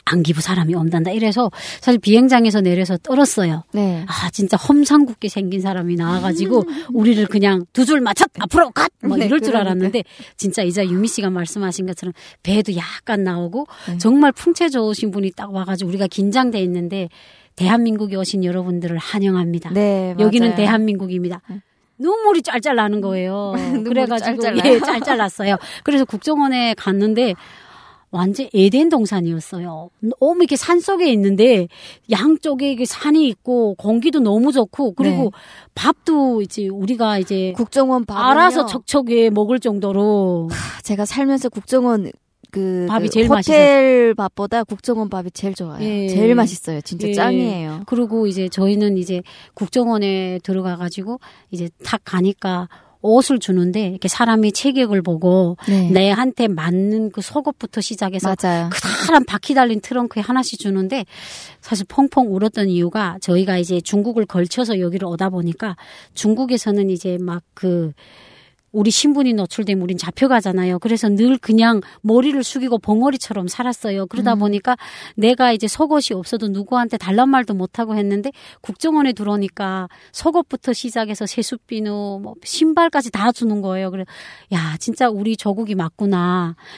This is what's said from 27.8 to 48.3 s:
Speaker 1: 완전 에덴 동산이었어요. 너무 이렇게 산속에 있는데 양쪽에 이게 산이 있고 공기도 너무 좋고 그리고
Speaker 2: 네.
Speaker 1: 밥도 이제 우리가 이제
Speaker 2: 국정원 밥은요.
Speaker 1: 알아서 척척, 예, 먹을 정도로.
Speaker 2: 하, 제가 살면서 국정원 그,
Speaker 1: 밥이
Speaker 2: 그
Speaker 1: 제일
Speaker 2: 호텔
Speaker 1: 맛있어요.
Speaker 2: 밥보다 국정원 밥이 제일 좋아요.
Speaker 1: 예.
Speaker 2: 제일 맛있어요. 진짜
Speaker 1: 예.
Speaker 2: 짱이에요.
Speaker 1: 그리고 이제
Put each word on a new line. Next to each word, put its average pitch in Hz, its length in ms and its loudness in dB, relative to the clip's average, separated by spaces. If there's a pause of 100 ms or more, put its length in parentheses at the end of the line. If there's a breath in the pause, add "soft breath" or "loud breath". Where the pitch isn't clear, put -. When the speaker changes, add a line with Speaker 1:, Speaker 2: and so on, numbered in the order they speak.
Speaker 1:
완전 196 440 -2
에덴 220 360 6
동산이었어요. 175 1000 -4 (300)
너무 339 200 2
이렇게 302 180 4
산속에 349 560 0
있는데 196 540 4 (420 loud breath)
양쪽에 277 600 2
이게 247 140 -2
산이 302 440 2
있고 226 460 0
공기도 233 440 0
너무 226 320 4
좋고 240 440 -2
그리고 277 300 2
Speaker 2:
네. 208 40 0 (460 loud breath)
Speaker 1:
밥도 277 680 0
이제 202 260 -6
우리가 208 520 -2
이제 190 360 -2
Speaker 2:
국정원 254 500 0
밥은요. 208 200 -4
Speaker 1:
알아서 294 400 4
척척, 247 460 -2
예, 226 180 4
먹을 208 300 2
정도로. 196 920 0
Speaker 2:
하, - 300 -10
제가 208 240 -4
살면서 269 440 0
국정원 233 600 0 (400)
그, 185 380 -4
Speaker 1:
밥이 214 160 0
Speaker 2:
그 214 60 0
Speaker 1:
제일 226 160 4
Speaker 2:
호텔 226 100 6
Speaker 1:
맛있어요. 262 800 6
Speaker 2:
밥보다 208 500 -4
국정원 220 440 -4
밥이 180 220 -8
제일 196 240 -8
좋아요. 170 260 -10
Speaker 1:
예. 208 280 -4
Speaker 2:
제일 214 260 4
맛있어요. 175 460 0
진짜 185 260 -8
Speaker 1:
예. 208 60 -2
Speaker 2:
짱이에요. 190 720 -2
Speaker 1:
그리고 226 420 0
이제 190 220 -2